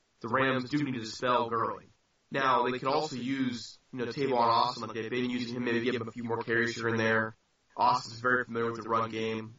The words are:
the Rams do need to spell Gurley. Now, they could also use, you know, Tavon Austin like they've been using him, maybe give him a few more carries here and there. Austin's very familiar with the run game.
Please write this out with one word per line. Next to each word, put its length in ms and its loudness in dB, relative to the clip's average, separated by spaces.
the 60 -8
Rams 420 2
do 140 2
need 160 -2
to 80 -6
spell 420 0
Gurley. 360 -2
Now, 400 4
they 80 -2
could 100 -2
also 280 0
use, 640 -4
you 140 -4
know, 0 -
Tavon 320 0
Austin 460 4
like 100 -8
they've 160 -6
been 220 -2
using 240 -4
him, 100 -2
maybe 180 0
give 160 0
him 80 -6
a 40 -10
few 120 -10
more 200 -2
carries 320 0
here 140 -2
and 100 0
there. 360 2
Austin's 440 2
very 260 2
familiar 240 -2
with 140 -8
the 40 -10
run 220 0
game. 500 -4